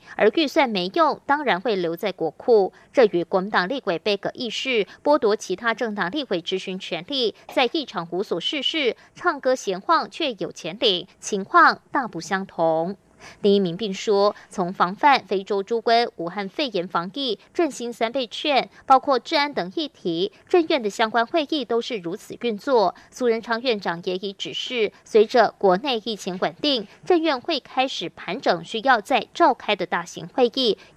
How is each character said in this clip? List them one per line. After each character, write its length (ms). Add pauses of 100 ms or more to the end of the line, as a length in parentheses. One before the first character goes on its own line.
(160)
而 200
预 120
算 220
没 240
用， 320
当 180
然 160
会 160
留 180
在 200
国 180
库。 400 (220)
这 180
与 140
国 160
民 80
党 180
立 180
委 140
贝 160
格 180
议 160
事 380 (160)
剥 140
夺 180
其 200
他 180
政 200
党 160
立 200
委 120
质 180
询 180
权 300
利， 260 (200)
在 180
议 140
场 260
无 100
所 200
事 200
事、 360 (180)
唱 240
歌 160
闲 240
晃 320
却 220
有 180
钱 300
领， 260 (140)
情 240
况 340 (120)
大 180
不 100
相 260
同。 520 (440)
丁 140
一 40
鸣 160
并 160
说： 440 (120)
“从 240
防 220
范 320
非 180
洲 200
猪 180
瘟、 260 (100)
武 120
汉 180
肺 200
炎 200
防 280
疫、 240 (120)
振 180
兴 220
三 200
倍 160
券， 420 (160)
包 140
括 180
治 180
安 160
等 240
议 120
题， 440 (160)
政 200
院 140
的 60
相 220
关 160
会 240
议 160
都 160
是 160
如 180
此 260
运 140
作。” 380 (160)
苏 180
贞 140
昌 180
院 200
长 240
也 140
已 140
指 220
示， 380 (120)
随 220
着 320
国 200
内 280
疫 100
情 240
稳 220
定， 260 (160)
政 160
院 220
会 180
开 280
始 200
盘 320
整 240
需 200
要 180
再 320
召 180
开 240
的 120
大 180
型 220
会 260
议， 240 (200)